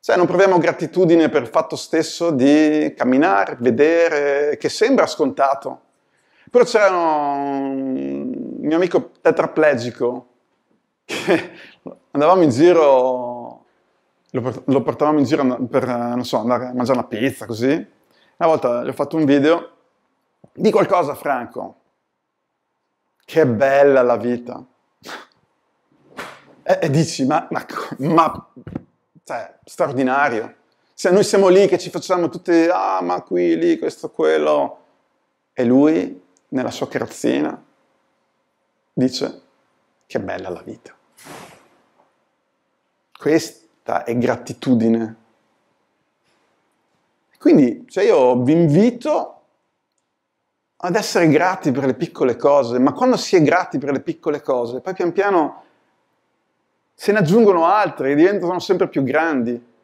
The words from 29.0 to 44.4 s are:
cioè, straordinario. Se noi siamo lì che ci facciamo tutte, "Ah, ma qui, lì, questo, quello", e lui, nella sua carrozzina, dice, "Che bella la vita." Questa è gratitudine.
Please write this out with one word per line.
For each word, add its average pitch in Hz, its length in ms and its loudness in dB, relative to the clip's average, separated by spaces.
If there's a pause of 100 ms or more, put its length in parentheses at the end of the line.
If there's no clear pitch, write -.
cioè, 113 400 -12
straordinario. 131 920 -2 (380)
Se - 160 -2
noi 196 140 4
siamo 196 240 2
lì 190 200 6
che 175 100 0
ci 170 120 -10
facciamo 175 380 -4
tutte, 170 420 0
"Ah, 190 320 -2
ma 175 200 -4
qui, 175 340 -2
lì, 165 220 0
questo, 156 320 -8
quello", 151 680 0 (760)
e 127 120 -4
lui, 147 560 2 (280)
nella 127 220 -6
sua - 180 -8
carrozzina, 131 760 -4 (1300)
dice, - 500 -4 (640)
"Che 120 140 -8
bella 92 280 -10
la 85 140 -12
vita." - 320 -20 (2250)
Questa - 880 -4
è 120 140 -4
gratitudine. 113 1000 -2 (2250)